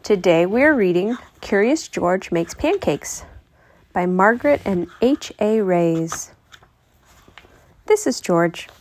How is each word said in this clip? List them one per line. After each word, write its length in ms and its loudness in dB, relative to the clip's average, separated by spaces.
Today 420 2
we 180 0
are 120 6
reading 420 0
Curious 480 0
George 420 -2
Makes 220 -4
Pancakes 720 -4
by 100 -2
Margaret 580 2
and 260 -4
H 400 0
A 220 0
Reyes. 680 -2
This 200 2
is 140 -2
George. 480 0